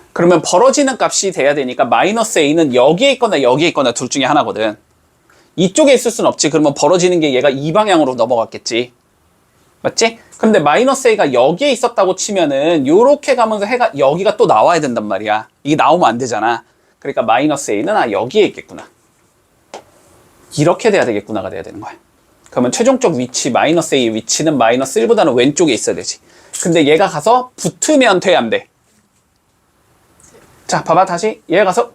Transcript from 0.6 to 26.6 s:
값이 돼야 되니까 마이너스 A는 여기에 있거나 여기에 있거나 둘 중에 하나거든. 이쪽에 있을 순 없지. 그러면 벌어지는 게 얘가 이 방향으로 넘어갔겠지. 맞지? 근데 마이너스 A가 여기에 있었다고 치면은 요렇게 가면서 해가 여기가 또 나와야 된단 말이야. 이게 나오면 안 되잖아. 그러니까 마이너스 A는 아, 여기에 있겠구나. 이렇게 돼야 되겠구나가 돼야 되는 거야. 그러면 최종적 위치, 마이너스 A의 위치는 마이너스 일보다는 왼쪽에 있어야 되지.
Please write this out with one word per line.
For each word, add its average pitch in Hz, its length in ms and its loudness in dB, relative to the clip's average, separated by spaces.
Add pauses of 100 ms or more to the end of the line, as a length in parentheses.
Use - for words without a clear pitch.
값이 185 320 -2
돼야 143 220 0
되니까 127 300 -2
마이너스 160 540 0
A는 151 360 2
여기에 170 380 4
있거나 185 300 0
여기에 139 260 2
있거나 135 240 0
둘 127 160 -8
중에 139 160 -4
하나거든. 113 520 -2 (800)
이쪽에 269 380 2
있을 240 160 0
순 196 160 -4
없지. 139 240 -2
그러면 151 240 2
벌어지는 175 460 2
게 147 140 0
얘가 127 160 2
이 139 220 -4
방향으로 165 420 2
넘어갔겠지. 120 800 -4 (880)
맞지? - 380 -2 (200)
근데 220 220 2
마이너스 233 480 0
A가 190 240 0
여기에 165 400 2
있었다고 220 420 -2
치면은 156 720 -2
요렇게 254 480 2
가면서 220 320 -2
해가 240 320 -2
여기가 170 380 0
또 233 100 2
나와야 151 340 4
된단 120 240 -4
말이야. 104 440 -4 (140)
이게 151 140 -2
나오면 143 320 2
안 113 80 0
되잖아. 117 480 -4 (340)
그러니까 139 240 -4
마이너스 127 500 -2
A는 151 240 -2
아, 139 140 0
여기에 123 360 0
있겠구나. - 420 -14 (1700)
이렇게 180 340 0
돼야 170 140 2
되겠구나가 101 460 -6
돼야 92 120 -12
되는 - 180 -18
거야. - 120 -16 (580)
그러면 127 220 -2
최종적 233 440 0
위치, 123 340 -6
마이너스 156 440 0
A의 120 200 0
위치는 151 420 -2
마이너스 123 440 0
일보다는 208 340 2
왼쪽에 135 400 2
있어야 101 220 -4
되지. - 220 -12 (440)